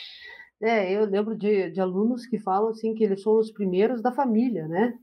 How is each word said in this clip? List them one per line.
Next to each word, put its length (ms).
É, 320
eu 120
lembro 320
de, 340
de 100
alunos 460
que 140
falam, 300
assim, 220
que 120
eles 180
são 160
os 140
primeiros 500
da 80
família, 560
né, 360